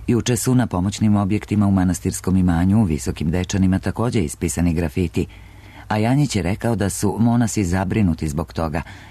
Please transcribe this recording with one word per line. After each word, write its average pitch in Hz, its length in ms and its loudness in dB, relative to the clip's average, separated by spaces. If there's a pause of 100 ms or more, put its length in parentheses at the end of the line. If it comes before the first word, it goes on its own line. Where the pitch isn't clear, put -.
Juče 120 300 0
su 127 180 0
na 123 120 4
pomoćnim 104 500 0
objektima 101 500 0
u 101 40 2
manastirskom 92 680 0
imanju 90 440 4
u 110 40 4
Visokim 80 460 -2
Dečanima 92 480 0
takođe 110 420 -2
ispisani 85 520 -2
grafiti, 87 540 -2 (640)
a 107 100 0
Janjić 127 380 2
je 90 60 0
rekao 107 340 -2
da 95 140 0
su 95 280 -2
monasi 117 460 2
zabrinuti 92 640 0
zbog 78 240 -4
toga 80 300 -4 (280)